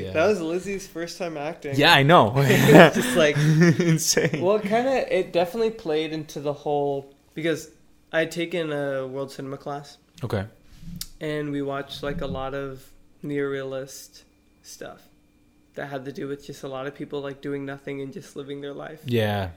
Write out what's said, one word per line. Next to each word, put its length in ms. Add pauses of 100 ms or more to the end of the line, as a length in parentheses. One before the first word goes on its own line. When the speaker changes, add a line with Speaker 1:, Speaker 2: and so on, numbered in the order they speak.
Speaker 1:
Yeah. 60
Speaker 2:
That 160
was 140
Lizzie's 460
first 300
time 200
acting. 380
Speaker 1:
Yeah, 180
I 100
know. 300
Speaker 2:
<laughs> 40
It's 580
just, 220
like, 200
Speaker 1:
<laughs> 420
Insane. 600
Speaker 2:
well, 140
it 80
kinda, 520
it 180
definitely 380
played 420
into 260
the 140
whole, 600 (200)
because 360 (440)
I 60
had 120
taken 400
a 340
world 280
cinema 240
class. 400 (260)
Speaker 1:
Okay. 220 (760)
Speaker 2:
And 320
we 100
watched, 420
like, 180
a 60
lot 260
of 280 (420)
neorealist 1000 (400)
stuff 380 (720)
that 120
had 180
to 60
do 160
with 180
just 180
a 40
lot 200
of 80
people, 260
like, 200
doing 240
nothing 360
and 120
just 220
living 260
their 120
life. 320
Speaker 1:
Yeah. 520